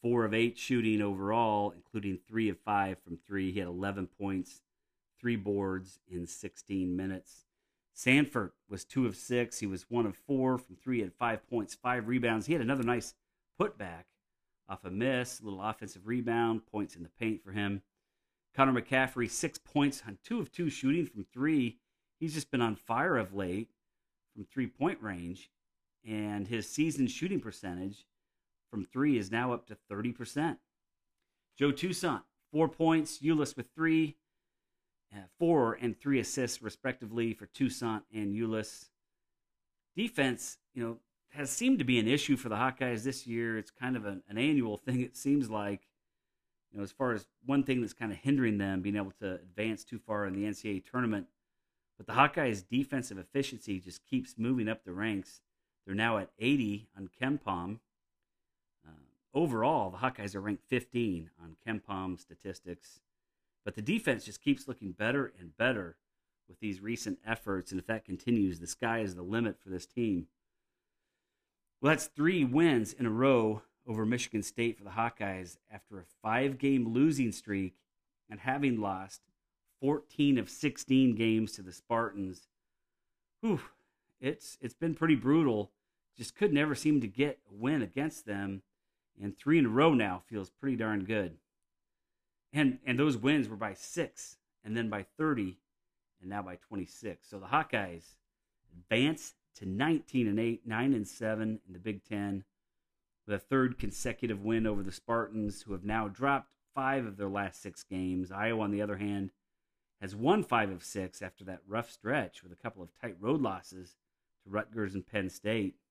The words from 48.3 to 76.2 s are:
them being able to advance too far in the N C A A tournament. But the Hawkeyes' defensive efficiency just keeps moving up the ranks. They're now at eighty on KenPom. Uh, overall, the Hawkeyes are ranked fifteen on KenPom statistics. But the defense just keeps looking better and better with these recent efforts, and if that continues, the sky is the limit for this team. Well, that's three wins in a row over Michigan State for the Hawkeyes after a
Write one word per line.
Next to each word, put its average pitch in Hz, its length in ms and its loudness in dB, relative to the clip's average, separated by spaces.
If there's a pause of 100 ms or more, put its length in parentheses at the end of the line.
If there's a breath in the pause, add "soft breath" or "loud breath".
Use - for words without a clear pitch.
them 95 220 0
being 101 140 -2
able 98 240 -4
to 95 140 -4
advance 98 500 -6
too 117 160 -12
far 104 280 -4
in 95 60 -4
the 98 120 -2
N 104 80 -2
C 107 160 -8
A 101 40 -2
A 95 60 -4
tournament. 107 460 -2 (720)
But 101 100 -16
the 110 60 -6
Hawkeyes' 127 520 4
defensive 127 520 -2
efficiency 110 640 -4
just 90 260 -16
keeps 127 320 -4
moving 117 320 0
up 110 160 -6
the 90 80 -10
ranks. 101 480 -4 (440)
They're 95 100 -4
now 110 220 2
at 98 120 -4 (100)
eighty 110 560 2
on 95 140 -12 (120)
KenPom. 110 580 -2 (1080)
Uh, 80 40 -20 (420)
overall, 131 560 2
the 90 80 -10
Hawkeyes 107 360 -4
are 101 60 -6
ranked 101 240 -4
fifteen 107 680 -2 (140)
on 82 140 -18 (100)
KenPom 95 500 -4
statistics. - 840 -14 (640)
But 104 100 -6
the 110 60 -6
defense 175 420 0
just - 180 -16
keeps 139 240 0
looking 107 280 -10
better 120 440 0
and 87 200 -16
better 110 400 0 (500)
with - 140 -20
these 98 180 -4
recent 104 480 -6
efforts, 98 440 -4
and 92 80 -4
if 87 80 -8
that 110 180 -4
continues, 95 540 0
the 85 80 -10
sky 117 320 -2
is 95 160 -2
the 90 60 -10
limit 107 380 -2
for - 100 -18
this 90 160 -6
team. 104 420 0 (1500)
Well, 139 100 6
that's 151 140 2
three 160 400 2
wins 127 480 4
in 127 120 -2
a 110 60 2
row 113 500 4 (240)
over 110 200 -2
Michigan 113 360 0
State 117 360 -2
for 101 80 -20
the 98 60 -14
Hawkeyes 98 640 -4 (120)
after 104 300 -16
a 87 40 -14 (180)